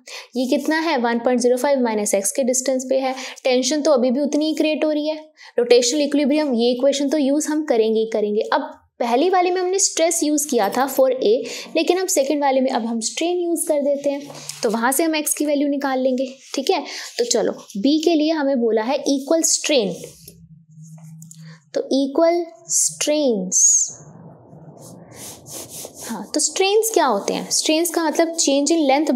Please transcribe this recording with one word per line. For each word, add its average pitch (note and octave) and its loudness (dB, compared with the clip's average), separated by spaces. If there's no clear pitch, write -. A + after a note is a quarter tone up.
ये B3+ 0
कितना D4 0
है, D#4+ 0
one A#3 0
point B3 0
zero B3 2
five C4+ 2
minus G#3+ 0
x G3+ 0
के C#4 0
distance C4 -2
पे C4 0
है, C4 -2
Tension B3+ 0
तो D#4 4
अभी B3+ 2
भी B3 0
उतनी D4 0
ही D#4 0
create D#4 0
हो D#4 2
रही D4+ -2
है, D#4 -2
Rotational B3 4
equilibrium, C#4+ 2
ये A#3 2
equation C#4 0
तो D#4 0
यूज़ C#4+ 0
हम D4+ -2
करेंगे A3 2
ही A3 -2
करेंगे। G#3 -2
अब C#4 -2
पहली B3+ 2
वाले F#4 2
में F#4 -2
हमने F#4 0
stress E4 0
use D4 0
किया G#3+ 0
था A#3+ -2
for C4 4
A, B3+ 0
लेकिन F4 2
अब F#4 -2
second C#4+ 0
वाले C4+ 2
में B3+ 2
अब A#3 -2
हम A#3 -4
strain E4+ -2
यूज़ E4+ -2
कर D4+ 2
देते C#4+ 0
हैं, C#4 -6
तो A3+ 2
वहाँ A3+ 0
से E4 0
हम D#4+ 0
X D4+ -4
की D4 -2
value D4 2
निकाल C#4 -2
लेंगे। C4 0
ठीक C4 0
है, - 0
तो A#3+ 0
चलो A#3+ 0
B C4 0
के E4+ 2
लिए D4+ 2
हमें C#4 0
बोला A3 2
है B3+ -2
equal C#4+ 0
strain, A3+ 0
तो C#4 -4
equal E4 0
strains, B3 0
हाँ, G#3+ -8
तो D4+ 0
strains G4+ 2
क्या D#4+ 4
होते G3+ 0
हैं, - -6
Strains D#4+ 0
का E4 0
मतलब D#4+ 0
change C#4+ 2
in E4 2
length D4 2